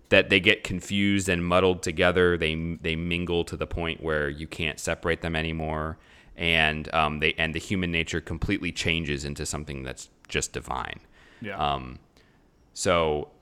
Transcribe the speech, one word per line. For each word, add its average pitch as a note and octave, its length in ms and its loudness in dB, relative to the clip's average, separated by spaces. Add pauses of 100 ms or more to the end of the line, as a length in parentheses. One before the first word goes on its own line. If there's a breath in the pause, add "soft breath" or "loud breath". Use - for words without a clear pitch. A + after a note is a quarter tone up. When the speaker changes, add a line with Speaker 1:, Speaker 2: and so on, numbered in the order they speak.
Speaker 1:
that G2 200 6
they G2 100 6
get G#2+ 240 4
confused G2 680 0
and F2 160 2
muddled F2+ 360 4
together. F2+ 560 4
They, E2 440 -2
they D#2+ 140 -2
mingle E2+ 500 -2
to E2+ 120 -8
the D#2 100 -4
point E2 360 -4
where D2+ 260 0
you D2+ 180 -8
can't - 320 -6
separate E2 420 -2
them E2 140 -2
anymore. D#2+ 600 -2 (400 soft breath)
And, D#2+ 560 2
um, D#2 260 2
they, D#2 180 2
and D#2+ 180 0
the E2 40 -2
human F2+ 320 -2
nature E2 300 -2
completely F2 500 -2
changes D2+ 540 -2
into D2 200 -6
something D2 380 -8
that's C2 260 -12 (180)
just - 260 -4
divine. B1 460 -8 (420 soft breath)
Speaker 2:
Yeah. G2+ 160 -10
Speaker 1:
Um, C#2 420 -4 (760 soft breath)
so, D#2+ 560 2 (120)